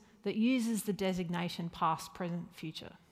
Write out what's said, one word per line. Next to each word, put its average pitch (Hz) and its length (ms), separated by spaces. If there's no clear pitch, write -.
that 202 120
uses 226 480
the 208 80
designation 175 760
past, - 440
present, 175 400
future. - 380